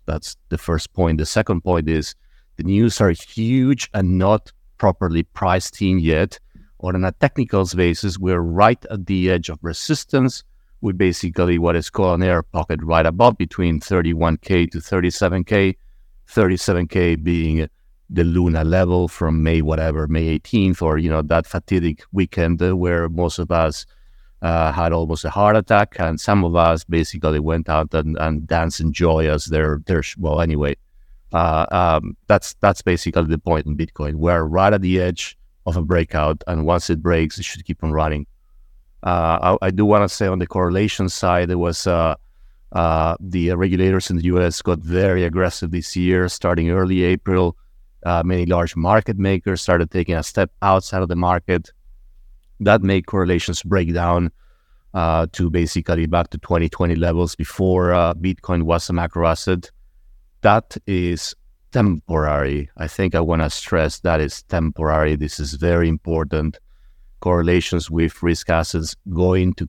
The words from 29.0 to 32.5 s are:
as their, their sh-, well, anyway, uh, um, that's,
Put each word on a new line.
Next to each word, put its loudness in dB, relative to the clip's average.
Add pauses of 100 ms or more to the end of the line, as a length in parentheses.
as -2
their, 0
their 0
sh-, -12
well, -2
anyway, -2 (560)
uh, 2
um, 0 (120)
that's, 2